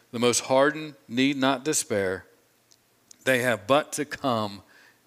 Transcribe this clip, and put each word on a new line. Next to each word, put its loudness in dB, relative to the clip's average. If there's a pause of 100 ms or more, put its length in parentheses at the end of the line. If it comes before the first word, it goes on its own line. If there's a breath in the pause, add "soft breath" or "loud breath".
(120 loud breath)
the -6
most 2
hardened 2 (120)
need 0
not 0
despair. -2 (1000)
They 2
have -2
but 2
to -6
come -4 (440 soft breath)